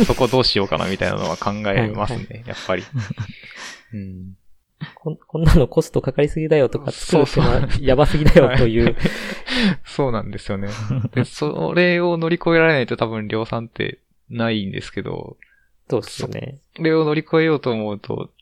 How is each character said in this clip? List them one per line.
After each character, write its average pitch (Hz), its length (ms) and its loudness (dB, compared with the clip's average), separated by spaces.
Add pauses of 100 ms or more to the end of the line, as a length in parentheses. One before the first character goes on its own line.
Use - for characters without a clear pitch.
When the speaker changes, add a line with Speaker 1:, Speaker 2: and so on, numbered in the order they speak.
Speaker 1:
<laughs> 220 40 4
Speaker 2:
そ 123 100 4
こ 127 140 2
ど 131 120 4
う 117 40 4
し - 140 0
よ 98 60 2
う 98 40 -2
か - 100 -2
な 90 80 -4
み 95 120 -4
た 101 100 -2
い - 20 -2
な 98 60 -2
の 98 120 -4
は 87 80 -4
考 - 140 -6 (200)
え 104 180 0
ま 104 180 -4
す 98 100 -4
ね、 95 140 -10
Speaker 1:
は - 60 -14
い - 20 -14
は 117 60 -18
い。 - 40 -14
Speaker 2:
や - 60 -10
っ - 20 -12 (100)
ぱ 92 100 -2
り。 92 80 -6
Speaker 3:
<laughs> - 1080 -12
Speaker 2:
う 110 40 -10
ん。 95 380 -14 (600)
Speaker 1:
こ - 160 -10
ん、 156 60 -8
こ - 220 -10
ん 165 40 -2
な 156 120 8
の 139 140 6
コ 160 140 2
ス - 80 -16
ト - 100 -2
か 135 120 -4
か 143 100 2
り 147 60 4
す 160 120 -6
ぎ 156 80 -2
だ 156 80 4
よ 131 120 4
と 127 120 -6
か、 139 100 -8
作 - 280 -2
る 143 80 4
手 - 140 0
間 151 60 4
Speaker 2:
そ 139 200 2
う - 40 -4
そ - 120 2
う。 - 20 -4
Speaker 1:
や 127 120 4
ば 143 100 6
す 147 100 4
ぎ 151 80 2
だ 143 100 10
よ 127 220 8
と 127 100 6
い 113 140 2
う。 120 40 6
Speaker 2:
は 117 60 4
い。 - 60 0 (480)
<laughs> 240 400 0
そ 139 240 -4
う 120 40 0
な 104 100 -2
ん 104 80 -10
で 104 80 -8
す - 120 -10
よ 98 80 -4
ね。 101 100 -6 (240)
Speaker 3:
<laughs> 127 200 -4
Speaker 2:
で、 127 120 0
そ 151 500 -4
れ 175 260 2
を 175 160 0
乗 165 120 -2
り 170 80 0
越 170 140 -2
え 165 80 4
ら 165 100 6
れ 160 60 4
な 135 60 2
い 113 60 -2
と 117 100 -4
多 120 100 -2
分 110 220 -6
量 110 160 -2
産 117 220 -6
っ - 20 -16
て - 300 -8 (300)
な 117 220 -4
い 104 160 -2
ん 98 60 -8
で - 80 -8
す - 120 -12
け 98 100 -8
ど。 - 340 -10 (520)
Speaker 1:
そ 117 100 -2
う - 20 -4
っ - 40 -4
す - 180 -14
よ - 60 -6
ね。 - 300 -10 (180)
Speaker 2:
そ 165 60 -10
れ 160 120 2
を 160 100 2
乗 151 100 0
り 156 60 -2
越 160 220 0
え - 20 2
よ 160 120 2
う 139 40 -4
と 123 120 -2
思 107 180 -4
う 101 80 -8
と、 - 320 -8 (120)